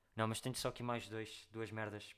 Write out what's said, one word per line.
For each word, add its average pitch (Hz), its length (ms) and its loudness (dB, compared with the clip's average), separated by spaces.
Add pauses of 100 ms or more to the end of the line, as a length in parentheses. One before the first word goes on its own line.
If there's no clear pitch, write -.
(160)
Não, 110 120 6
mas 110 120 2
tenho 127 140 0
só - 160 2
aqui 120 140 -2
mais 117 260 0
dois, 110 400 -6
duas 107 220 -2
merdas 107 460 -2